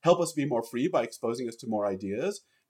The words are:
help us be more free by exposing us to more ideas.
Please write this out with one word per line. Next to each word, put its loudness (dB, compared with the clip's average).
help 6
us 0
be 0
more 0
free -2
by 2
exposing -4
us -10
to -14
more 0
ideas. -4